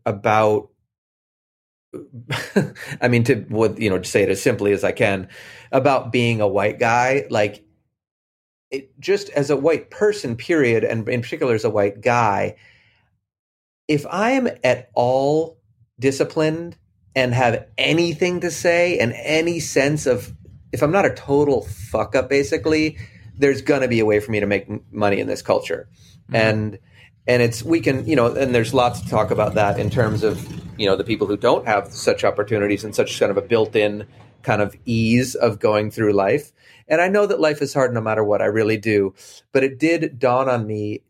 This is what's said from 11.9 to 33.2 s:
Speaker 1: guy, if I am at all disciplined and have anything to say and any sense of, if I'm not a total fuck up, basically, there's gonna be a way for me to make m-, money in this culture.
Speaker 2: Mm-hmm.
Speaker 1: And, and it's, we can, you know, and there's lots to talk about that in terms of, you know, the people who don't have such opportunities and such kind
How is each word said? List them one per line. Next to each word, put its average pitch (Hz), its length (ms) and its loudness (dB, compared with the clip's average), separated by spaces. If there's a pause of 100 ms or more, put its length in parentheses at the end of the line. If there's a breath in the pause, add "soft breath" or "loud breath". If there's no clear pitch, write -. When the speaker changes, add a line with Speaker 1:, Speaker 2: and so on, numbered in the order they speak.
Speaker 1:
guy, 110 540 0 (1300 soft breath)
if 147 220 0
I 208 220 0
am 262 180 0 (140)
at 123 300 0
all 135 640 0 (420)
disciplined 156 760 0 (400)
and 127 180 2
have 120 340 2 (100)
anything 170 640 0
to 175 100 -4
say 175 480 0
and 117 160 0
any 160 440 -2
sense 147 460 0
of, 120 280 -2 (380)
if - 100 -4
I'm 151 100 2
not 190 140 2
a 123 80 2
total 143 480 0
fuck - 540 -6
up, 131 120 0
basically, 156 720 0 (400 loud breath)
there's 135 240 2
gonna 135 260 0
be 117 120 2
a 110 60 2
way 107 140 4
for 104 120 -8
me 107 80 0
to 101 80 0
make 101 220 -2
m-, 104 220 -10
money 104 280 0
in 107 80 -4
this 104 140 -6
culture. - 460 -2 (380 soft breath)
Speaker 2:
Mm-hmm. - 100 -4
Speaker 1:
And, 110 440 0 (480 soft breath)
and 123 140 4
it's, 120 220 0
we 165 160 0
can, 131 280 -2
you 156 80 2
know, 120 200 2
and 127 180 0
there's 113 200 0
lots 123 280 2
to - 80 -10
talk 107 220 0
about 107 220 0
that 101 260 0
in 107 100 -2
terms 107 340 0
of, 98 220 -2 (340)
you 104 80 0
know, 95 80 4
the 95 80 -2
people 107 240 -2
who 104 100 -2
don't 135 280 2
have 107 280 0
such - 300 -2
opportunities 104 600 0
and 104 120 -10
such - 240 -2
kind 101 120 2